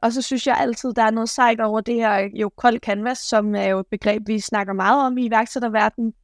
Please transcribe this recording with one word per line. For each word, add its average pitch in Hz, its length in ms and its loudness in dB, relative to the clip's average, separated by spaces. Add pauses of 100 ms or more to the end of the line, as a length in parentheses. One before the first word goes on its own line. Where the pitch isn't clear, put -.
Og 233 120 2
så 254 80 -4
synes 254 260 -2
jeg 254 120 2
altid, 240 340 -2
der 233 100 2
er 220 80 4
noget 226 180 -2
sejt 233 320 2
over 220 200 0
det 240 140 -2
her, 208 380 0
jo, 208 160 -2
kold 240 300 2
canvas, 220 380 -4
som 214 380 0
er 196 120 0
jo 190 120 2
et 190 80 -8
begreb, 214 400 -2
vi 214 120 0
snakker 196 340 -4
meget 208 320 2
om 254 120 0
i 254 80 0
iværksætterverdenen. 226 880 0 (100)